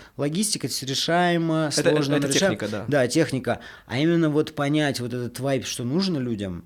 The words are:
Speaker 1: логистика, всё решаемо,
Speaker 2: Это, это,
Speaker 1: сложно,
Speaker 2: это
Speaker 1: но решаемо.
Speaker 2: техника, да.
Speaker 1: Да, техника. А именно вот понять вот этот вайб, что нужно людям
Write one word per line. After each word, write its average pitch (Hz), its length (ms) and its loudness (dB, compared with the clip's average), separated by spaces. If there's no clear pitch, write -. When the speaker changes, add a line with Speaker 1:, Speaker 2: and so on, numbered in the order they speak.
Speaker 1:
логистика, 147 500 -2
всё - 180 -6
решаемо, 165 840 2
Speaker 2:
Это, 160 100 0
это, 165 80 4
Speaker 1:
сложно, 147 240 2
Speaker 2:
это 143 140 2
Speaker 1:
но 139 60 0
решаемо. 185 240 2
Speaker 2:
техника, 107 140 -4
да. 104 160 -6
Speaker 1:
Да, 127 200 4
техника. 131 520 0
А 117 100 -4
именно 165 320 4
вот 151 240 0
понять 147 460 0
вот 120 120 -6
этот 123 280 -6
вайб, 131 260 0
что - 180 -6
нужно 160 360 0
людям 101 460 -4